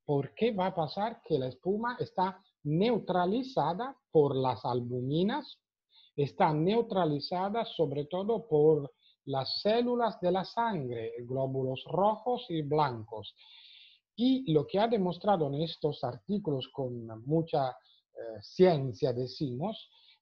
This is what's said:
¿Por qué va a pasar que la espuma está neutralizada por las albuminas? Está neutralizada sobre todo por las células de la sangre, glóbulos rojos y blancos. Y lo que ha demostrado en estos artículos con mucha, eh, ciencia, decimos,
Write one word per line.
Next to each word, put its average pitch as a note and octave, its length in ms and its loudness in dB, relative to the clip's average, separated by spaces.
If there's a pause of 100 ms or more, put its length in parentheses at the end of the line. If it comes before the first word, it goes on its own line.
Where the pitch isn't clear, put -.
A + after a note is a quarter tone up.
¿Por C#3 280 0
qué A#3 180 0
va F#3+ 160 0
a F#3 80 -4
pasar G3 460 -4
que D#3 160 0
la B2+ 100 0
espuma G#3 520 -4
está F#3 420 -2 (220)
neutralizada F#3 1300 0 (120)
por C#3+ 260 6
las C3 280 0
albuminas? C3 960 -2 (560)
Está D3+ 380 2
neutralizada F#3 1120 0
sobre C#3+ 400 -2
todo G3 420 -2
por D3+ 460 4 (320)
las C3+ 360 -4
células A#3+ 600 0
de F3+ 100 2
la F#3 140 0
sangre, B2+ 680 -4 (120)
glóbulos C3 600 -2
rojos G#3+ 640 0
y D#3+ 120 -2
blancos. C3 760 -2 (800)
Y C4 380 2
lo D3 120 4
que - 140 -2
ha A3 80 4
demostrado F#3 600 0
en C#3 160 -2
estos D#3+ 400 -4
artículos C3+ 640 -4
con A#2+ 360 -6 (200)
mucha, D#3 460 0
eh, - 720 -16
ciencia, C#3 680 2
decimos, C3 800 -6 (320)